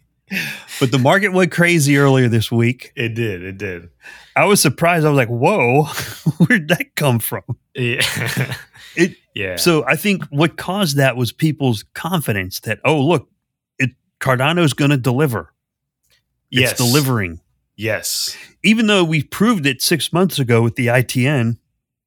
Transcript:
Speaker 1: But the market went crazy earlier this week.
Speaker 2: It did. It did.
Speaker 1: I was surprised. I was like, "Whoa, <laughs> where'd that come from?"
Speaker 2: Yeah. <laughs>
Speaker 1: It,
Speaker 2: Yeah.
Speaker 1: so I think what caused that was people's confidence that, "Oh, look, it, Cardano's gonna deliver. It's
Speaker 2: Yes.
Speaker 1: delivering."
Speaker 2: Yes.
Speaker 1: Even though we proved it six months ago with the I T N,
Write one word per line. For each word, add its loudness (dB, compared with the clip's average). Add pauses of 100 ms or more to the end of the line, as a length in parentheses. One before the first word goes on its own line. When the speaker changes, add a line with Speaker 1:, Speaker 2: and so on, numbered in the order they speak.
(800)
Speaker 1:
But 2
the 0
market 2
went 2
crazy 2
earlier 4
this 0
week. -2
Speaker 2:
It -6
did. -6
It -14
did. -10 (440)
Speaker 1:
I 4
was 4
surprised. 2
I 4
was 2
like, 2
"Whoa, 2
<laughs> -6
where'd 2
that -4
come 0
from?" -8 (340)
Speaker 2:
Yeah. -4
<laughs> -6 (400)
Speaker 1:
It, 0 (220)
Speaker 2:
Yeah. -6
Speaker 1:
so 2
I 0
think -2
what 0
caused -4
that 2
was -2
people's -2 (100)
confidence -6
that, -8
"Oh, 2
look, 0 (500)
it, -2 (280)
Cardano's 0
gonna 0
deliver. -2 (960)
It's 0
Speaker 2:
Yes. 0
Speaker 1:
delivering." 0 (420)
Speaker 2:
Yes. -6 (280)
Speaker 1:
Even 4
though 4
we 0
proved 0
it 0
six -2
months 0
ago 2
with 0
the -2
I 4
T 0
N, 0 (480)